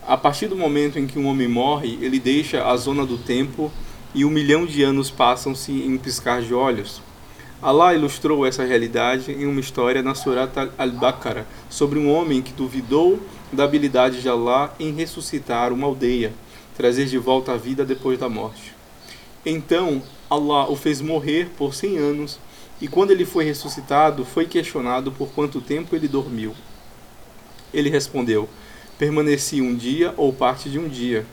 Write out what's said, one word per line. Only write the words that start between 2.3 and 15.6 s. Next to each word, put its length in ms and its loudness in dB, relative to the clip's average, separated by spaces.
a 120 4
zona 280 0
do 140 -4
tempo 540 -2
e 100 2
um 60 4
milhão 340 4
de 180 0
anos 280 2
passam-se 640 0
em 220 -2
um 40 -2
piscar 420 -2
de 140 -2
olhos. 480 0
Allah 340 6
ilustrou 520 0
essa 180 0
realidade 680 0
em 140 -4
uma 120 0
história 440 0
na 120 -2
Surat 380 -2
Al-Baqarah, 680 -2
sobre 300 0
um 140 2
homem 280 2
que 120 -10
duvidou 680 2
da 140 2
habilidade 560 2
de 80 -2
Allah 500 0
em 140 -4
ressuscitar 800 -4